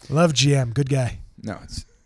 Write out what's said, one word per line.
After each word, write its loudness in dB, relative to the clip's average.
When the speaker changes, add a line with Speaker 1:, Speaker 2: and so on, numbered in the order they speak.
Speaker 1:
Love 4
G 4
M. 0
Good 0
guy. -2
Speaker 2:
No, -8
it's -14